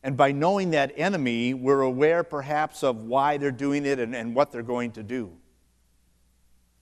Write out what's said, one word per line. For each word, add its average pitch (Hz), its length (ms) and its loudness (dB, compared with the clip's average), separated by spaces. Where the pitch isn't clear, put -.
And 135 140 -4
by 143 160 6
knowing 180 380 0
that 139 260 2
enemy, 131 580 0
we're 135 280 2
aware 147 420 2
perhaps 151 600 -4
of 117 200 0
why 135 320 2
they're 143 160 0
doing 143 340 -2
it 139 140 0
and, 120 160 -4
and 117 180 -6
what 143 160 2
they're 120 140 -10
going 120 300 -4
to 110 100 -12
do. 104 340 -8